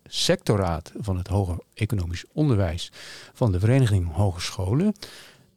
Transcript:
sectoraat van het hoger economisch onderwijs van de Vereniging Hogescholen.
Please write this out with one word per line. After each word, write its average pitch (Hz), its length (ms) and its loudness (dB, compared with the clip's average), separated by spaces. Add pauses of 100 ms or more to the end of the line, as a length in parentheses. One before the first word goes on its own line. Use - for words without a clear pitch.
sectoraat 95 920 0
van 98 180 -2
het 90 120 -6
hoger 92 300 0 (160)
economisch 90 580 -4
onderwijs 101 600 0 (400)
van 113 200 2
de 90 80 0
Vereniging 104 520 4
Hogescholen. 101 840 0 (640)